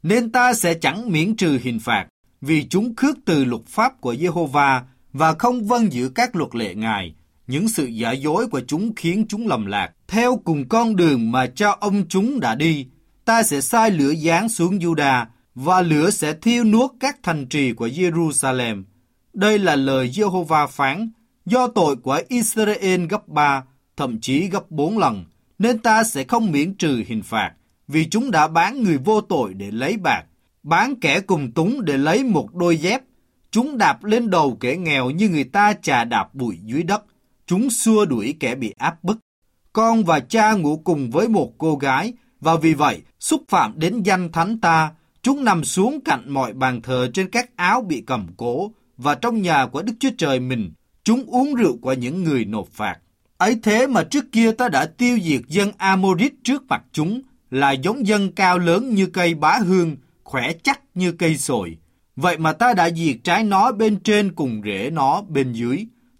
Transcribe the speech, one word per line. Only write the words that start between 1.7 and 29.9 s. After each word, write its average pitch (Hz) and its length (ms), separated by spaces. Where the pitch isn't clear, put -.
phạt, 107 280
vì 143 260
chúng 226 280
khước 285 300
từ 147 200
luật 120 220
pháp - 340
của 120 140
Giê-hô-va 143 680
và 160 200
không 240 300
vâng 220 300
giữ 123 220
các 240 200
luật 147 200
lệ 104 200
Ngài. 104 400
Những 151 200
sự 170 180
giả 113 260
dối 151 360
của 139 200
chúng 202 280
khiến 190 340
chúng 220 180
lầm 117 180
lạc, 98 260
theo 240 360
cùng 143 260
con 226 260
đường 139 360
mà 127 160
cha 208 220
ông 202 300
chúng 226 300
đã 120 160
đi. 147 320
Ta 226 180
sẽ 151 180
sai 226 300
lửa 147 220
giáng 165 360
xuống 180 300
Juda, 147 460
và 175 260
lửa 160 280
sẽ 156 240
thiêu 233 300
nuốt 226 360
các 285 240
thành 151 240
trì 135 260
của 117 140
Jerusalem." 135 960
Đây 214 260
là 175 160
lời 135 340
Giê-hô-va 165 580
phán, 151 440
Do 247 220
tội 175 280
của 135 320
Israel 208 800
gấp 202 220
ba, 143 360
thậm 127 220
chí 135 280
gấp 196 240
bốn 160 260
lần, 117 280
nên 233 180
ta 226 260
sẽ 143 200
không 226 280
miễn 156 240
trừ 139 320
hình 110 160
phạt, 104 300
vì 160 180
chúng 233 260
đã 156 160
bán 185 360
người 170 140
vô 208 240
tội 135 320
để 98 180
lấy 135 260